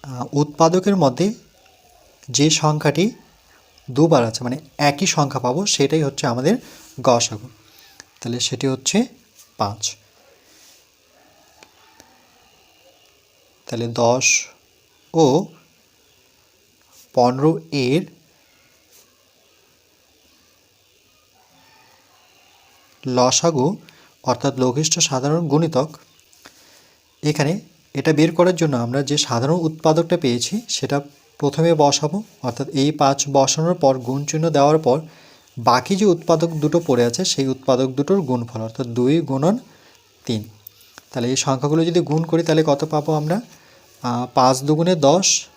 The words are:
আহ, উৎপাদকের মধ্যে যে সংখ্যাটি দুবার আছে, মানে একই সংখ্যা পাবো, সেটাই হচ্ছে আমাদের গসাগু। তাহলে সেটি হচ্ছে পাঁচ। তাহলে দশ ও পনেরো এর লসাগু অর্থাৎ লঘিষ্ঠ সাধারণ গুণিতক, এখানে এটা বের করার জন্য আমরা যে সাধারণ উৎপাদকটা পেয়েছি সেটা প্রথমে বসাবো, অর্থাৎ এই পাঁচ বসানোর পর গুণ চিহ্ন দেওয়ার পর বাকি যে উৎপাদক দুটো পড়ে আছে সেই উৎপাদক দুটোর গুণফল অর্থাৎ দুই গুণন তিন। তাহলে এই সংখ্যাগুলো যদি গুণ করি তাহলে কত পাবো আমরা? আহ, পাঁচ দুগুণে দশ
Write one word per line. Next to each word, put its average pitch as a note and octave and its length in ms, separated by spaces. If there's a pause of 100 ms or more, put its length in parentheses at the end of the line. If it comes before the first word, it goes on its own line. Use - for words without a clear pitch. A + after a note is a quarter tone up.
আহ, B2 280
উৎপাদকের E3 640
মধ্যে E3 380 (960)
যে C#3 200
সংখ্যাটি D#3 640 (760)
দুবার C#3+ 340
আছে, A2+ 200
মানে B2 140 (200)
একই C#3+ 300
সংখ্যা C#3 320
পাবো, B2+ 260
সেটাই D#3 360
হচ্ছে C#3 260
আমাদের B2+ 280 (460)
গসাগু। A#2 460 (720)
তাহলে A#2+ 200
সেটি C3 280
হচ্ছে C3 300 (600)
পাঁচ। G#2+ 240 (3750)
তাহলে A#2 200
দশ A#2+ 380 (880)
ও E3 120 (1900)
পনেরো B2+ 360 (200)
এর C#3 300 (4000)
লসাগু B2+ 720 (480)
অর্থাৎ C3 360
লঘিষ্ঠ C3 400
সাধারণ D3 480
গুণিতক, D3+ 420 (1300)
এখানে D3+ 360 (340)
এটা C#3 200
বের D#3 220
করার F3+ 200
জন্য D#3 220
আমরা A#2+ 260
যে C#3+ 140
সাধারণ C3+ 440
উৎপাদকটা E3 560
পেয়েছি C#3 520
সেটা C#3+ 280 (420)
প্রথমে D#3+ 340
বসাবো, D3+ 440 (260)
অর্থাৎ B2+ 240
এই C#3+ 240
পাঁচ D3 280 (100)
বসানোর D3 460
পর C#3 220
গুণ C3 280
চিহ্ন D#3 240
দেওয়ার D3+ 280
পর C#3 200 (600)
বাকি B2 380
যে G3 100
উৎপাদক E3+ 440
দুটো D#3 280 (100)
পড়ে A#2+ 180
আছে A#2+ 200
সেই C3+ 220
উৎপাদক C3 400
দুটোর D3 340
গুণফল A#2+ 400
অর্থাৎ A2+ 260
দুই B2 340
গুণন C#3 340 (720)
তিন। A2 160 (680)
তাহলে B2 180
এই B2+ 100
সংখ্যাগুলো C#3+ 480
যদি E3+ 140
গুণ D3+ 240
করি E3 200
তাহলে D#3 240
কত - 180
পাবো D3+ 280
আমরা? D3+ 240 (680)
আহ, B2 300
পাঁচ C3 280
দুগুণে D#3 340
দশ D#3 320 (280)